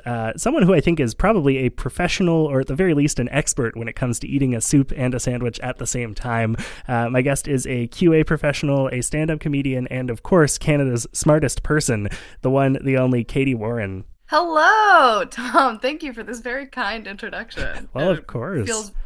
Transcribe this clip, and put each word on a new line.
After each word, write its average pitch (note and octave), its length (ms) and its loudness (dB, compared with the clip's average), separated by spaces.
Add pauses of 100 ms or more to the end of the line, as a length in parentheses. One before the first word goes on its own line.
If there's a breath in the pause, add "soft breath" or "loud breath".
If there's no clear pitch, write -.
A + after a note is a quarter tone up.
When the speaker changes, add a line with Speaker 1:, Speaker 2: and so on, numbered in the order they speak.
Speaker 1:
uh, A2+ 320 -4
someone C4+ 260 2
who F3+ 100 8
I E3 60 6
think E3 220 2
is A#2 120 0
probably D#3+ 440 2
a B2+ 140 0
professional, E3 760 0
or C3+ 160 0
at C3 60 -4
the - 80 -4
very F3+ 180 2
least C#3+ 260 2
an B2 140 -2
expert, C3 420 -2
when A2+ 140 -8
it A2+ 80 -10
comes A#2+ 220 -2
to - 100 -10
eating C3+ 260 0
a A2 60 -4
soup - 340 2
and B2+ 180 -2
a B2 60 -4
sandwich B2 400 -4
at B2+ 180 -8
the B2 80 -8
same A2+ 300 -6
time. A2+ 400 0 (320 loud breath)
Uh, A#2 220 0
my B2+ 120 2
guest C#3 280 0
is C3+ 180 -2
a B2 200 -4
Q E3+ 260 4
A D#3 100 6
professional, C#3+ 680 0
a B2 80 -4
stand-up D#3 400 -2
comedian, C3+ 460 -2
and B2+ 220 -6
of A#2 140 -6
course, D#3 340 4
Canada's C3+ 540 0
smartest D3+ 520 2
person, A#2+ 440 0 (360 loud breath)
the B2+ 60 2
one, C3+ 320 4
the C3+ 140 0
only B2+ 300 2
Katie C3+ 300 0
Warren. G#2 500 -6 (220)
Speaker 2:
Hello, D#4+ 1000 4
Tom. B3 540 0
Thank D4+ 220 -4
you C#4 120 -8
for A3 100 -12
this A3 160 -10
very B3 260 -8
kind A3+ 420 -8
introduction. F#3+ 840 -8
Speaker 1:
<laughs> - 20 -20
Well, D3+ 160 -2
of E3 100 0
Speaker 2:
It - 80 -20
Speaker 1:
course. C3 380 -6
Speaker 2:
feels A3 280 -6 (120)